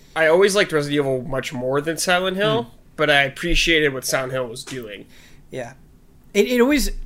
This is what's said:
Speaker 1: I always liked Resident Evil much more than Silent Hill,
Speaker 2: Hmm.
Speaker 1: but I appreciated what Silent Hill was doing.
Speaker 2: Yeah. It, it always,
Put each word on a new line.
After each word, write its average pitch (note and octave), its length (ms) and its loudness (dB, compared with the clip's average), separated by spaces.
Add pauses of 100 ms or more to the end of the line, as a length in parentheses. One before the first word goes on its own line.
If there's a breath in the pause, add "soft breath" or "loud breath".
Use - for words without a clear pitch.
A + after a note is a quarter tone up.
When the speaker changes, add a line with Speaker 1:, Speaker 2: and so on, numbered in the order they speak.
(160 soft breath)
Speaker 1:
I D#3+ 120 2
always F#3+ 280 4
liked G3 160 2
Resident C#3+ 240 -2
Evil C3+ 280 0
much C3 280 -6
more B2+ 300 -2
than D#3 160 -4
Silent F#3 400 0
Hill, G#3+ 260 0
Speaker 2:
Hmm. - 60 -12 (260)
Speaker 1:
but D3+ 140 0
I C#3+ 140 6
appreciated D3+ 720 2
what B2+ 100 -8
Silent C3 260 -4
Hill C3 160 -4
was A2+ 160 -12
doing. A2 420 -12 (440 soft breath)
Speaker 2:
Yeah. B2+ 240 -10 (640)
It, G#3 120 4
it B3 140 2
always, C4 300 2 (140)